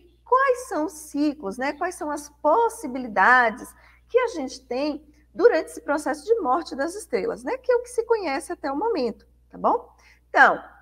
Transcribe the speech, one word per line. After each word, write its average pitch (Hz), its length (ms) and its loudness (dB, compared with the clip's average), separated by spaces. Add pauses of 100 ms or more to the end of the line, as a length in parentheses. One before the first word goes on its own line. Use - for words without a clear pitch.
(260)
quais 508 420 2
são 311 180 -2
os 381 80 -8
ciclos, 294 640 -4
né? 269 160 -4
Quais 349 220 -6
são 302 140 -8
as 294 180 -8
possibilidades 247 1500 2 (360)
que - 80 2
a 508 100 2
gente 285 380 -8
tem 277 420 -4 (260)
durante 330 340 4
esse - 140 -14
processo 302 440 -4
de 440 160 4
morte 302 340 -2
das 330 200 -4
estrelas, 196 480 -6
né? 440 140 -4
Que - 140 -4
é 494 40 4
o 480 80 0
que 494 60 -16
se 453 140 -4
conhece 359 480 -2
até 330 180 -8
o 269 60 -4
momento, 302 500 -4 (240)
tá 180 80 -20
bom? 269 320 -2 (400)
Então, 247 320 4 (200)